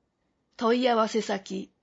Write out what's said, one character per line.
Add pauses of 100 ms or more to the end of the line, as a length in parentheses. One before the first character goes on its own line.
(560)
問
い
合
わ
せ
先、 (100)